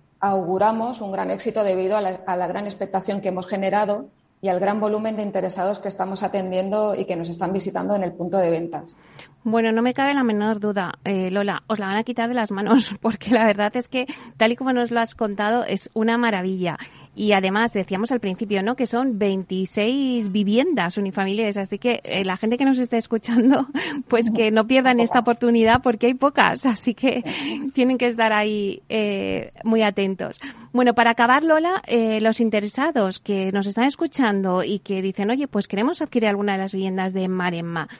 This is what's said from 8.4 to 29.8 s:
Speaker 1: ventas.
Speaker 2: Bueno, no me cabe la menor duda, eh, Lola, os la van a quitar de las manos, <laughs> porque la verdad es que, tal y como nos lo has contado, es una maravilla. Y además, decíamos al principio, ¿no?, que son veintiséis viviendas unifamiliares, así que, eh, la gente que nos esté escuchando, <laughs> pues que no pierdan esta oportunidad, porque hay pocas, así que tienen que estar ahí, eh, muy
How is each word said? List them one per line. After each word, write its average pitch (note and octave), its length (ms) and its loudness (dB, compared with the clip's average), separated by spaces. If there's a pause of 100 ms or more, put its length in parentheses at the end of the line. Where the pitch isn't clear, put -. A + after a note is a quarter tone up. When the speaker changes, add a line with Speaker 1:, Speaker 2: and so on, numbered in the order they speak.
Speaker 1:
ventas. E3 460 -4 (480)
Speaker 2:
Bueno, A3+ 280 2
no A3+ 100 2
me A#3+ 100 2
cabe C#4 220 0
la C#4 80 2
menor G#3+ 380 0
duda, G3 440 -4
eh, F#3 280 -2
Lola, G3+ 340 -2
os G#3+ 140 -4
la G3 60 -4
van G3 100 -2
a A3 80 -2
quitar A#3 240 -4
de B3 60 -4
las A3 180 -2
manos, G#3 440 2
<laughs> - 40 -16
porque A3 300 -4
la A3+ 140 4
verdad G#3 320 2
es B3 120 -6
que, B3+ 180 -4 (300)
tal A3+ 160 2
y A#3+ 40 -2
como C4 160 -2
nos A#3+ 200 0
lo A#3 80 2
has A3+ 160 -4
contado, G#3+ 480 0
es - 300 -6
una A3+ 220 2
maravilla. F#3+ 600 -2 (360)
Y G#3 180 0
además, G3 400 2
decíamos G3 400 -2
al A#3+ 80 0
principio, G3 420 -2
¿no?, A#3+ 140 0
que B3 100 0
son A#3+ 320 -2
veintiséis G#3 1120 0
viviendas G#3 680 2
unifamiliares, G3+ 600 -2
así G3 220 -6
que, A#3+ 260 0
eh, F#3+ 200 -2
la F#3 120 -2
gente A3 200 0
que C4+ 80 0
nos C4+ 140 4
esté A#3+ 200 0
escuchando, A#3 680 2 (200)
<laughs> D4 220 -8
pues A#3 220 2
que A3 220 2
no A3 160 4
pierdan B3+ 320 4
esta A#3 180 2
oportunidad, A#3 640 4
porque A#3+ 240 2
hay B3+ 80 4
pocas, C#4 500 2
así A#3+ 300 0
que B3 300 0 (500)
tienen B3+ 240 2
que B3 80 2
estar A3+ 260 2
ahí, G#3 560 -2
eh, G3 640 -2 (120)
muy A3+ 180 4